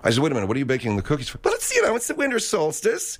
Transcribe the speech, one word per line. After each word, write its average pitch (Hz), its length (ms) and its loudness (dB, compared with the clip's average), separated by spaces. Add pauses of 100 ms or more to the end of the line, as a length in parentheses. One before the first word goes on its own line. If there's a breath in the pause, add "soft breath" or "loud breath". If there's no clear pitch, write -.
I - 60 2
said, 117 120 4
Wait 151 100 2
a - 20 -2
minute, 110 120 0
what 104 100 0
are 131 40 0
you 139 60 -2
baking 123 300 0
the 98 60 0
cookies 143 260 -2
for? - 100 -12
But - 160 0
it's, 466 200 -4
you 494 80 4
know, 233 140 4
it's 233 100 -4
the 302 80 -4
winter 277 240 0
solstice 208 800 -2